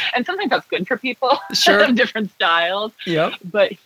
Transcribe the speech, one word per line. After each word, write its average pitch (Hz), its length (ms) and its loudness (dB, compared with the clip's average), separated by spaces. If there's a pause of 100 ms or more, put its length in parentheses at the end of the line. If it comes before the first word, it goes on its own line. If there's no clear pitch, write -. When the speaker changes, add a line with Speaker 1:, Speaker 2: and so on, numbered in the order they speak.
(160)
Speaker 1:
and 247 100 0
sometimes 359 240 -2
that's - 160 -2
good 170 220 -4
for 254 80 0
people 262 480 -2
<laughs> - 80 -12
Speaker 2:
Sure. 302 320 4
Speaker 1:
of 262 100 2
different 220 380 -2
styles. 180 580 0 (160)
Speaker 2:
Yep. 165 280 0 (100)
Speaker 1:
But 185 280 2 (140)